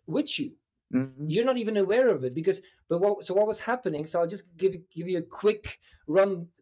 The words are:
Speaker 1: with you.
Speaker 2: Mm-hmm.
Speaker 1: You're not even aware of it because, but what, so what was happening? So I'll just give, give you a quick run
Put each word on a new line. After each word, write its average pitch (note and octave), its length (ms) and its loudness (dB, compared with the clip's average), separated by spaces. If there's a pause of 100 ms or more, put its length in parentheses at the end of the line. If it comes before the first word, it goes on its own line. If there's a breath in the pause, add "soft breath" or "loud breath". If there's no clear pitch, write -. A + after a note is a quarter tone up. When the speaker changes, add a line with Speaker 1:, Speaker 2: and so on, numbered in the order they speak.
Speaker 1:
with - 300 -2
you. D3+ 140 -6 (420)
Speaker 2:
Mm-hmm. C3+ 360 -4
Speaker 1:
You're G#3 160 0
not B3+ 120 0
even A3 200 -2
aware G#3+ 320 4
of C3+ 160 0
it B2 80 -4
because, F3 280 0 (280 soft breath)
but E3+ 100 0
what, G3+ 240 0
so F#3 100 0
what G#3 140 6
was G#3+ 140 -4
happening? E3+ 440 -2
So E3+ 140 -2
I'll E3+ 80 2
just F#3+ 180 -8 (120)
give, F#3+ 160 2 (200)
give E3+ 140 -8
you F#3 120 -2
a - 20 -2
quick - 580 -2 (260 soft breath)
run F3+ 440 2 (120)